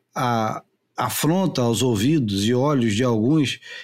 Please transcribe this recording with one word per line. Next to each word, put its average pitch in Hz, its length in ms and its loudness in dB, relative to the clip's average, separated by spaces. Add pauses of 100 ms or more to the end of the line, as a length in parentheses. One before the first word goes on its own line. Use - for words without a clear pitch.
(140)
a 113 480 -2 (360)
afronta 151 640 0
aos 117 200 0
ouvidos 113 640 0
e 120 80 2
olhos 123 420 2
de 120 80 0
alguns 123 560 0 (240)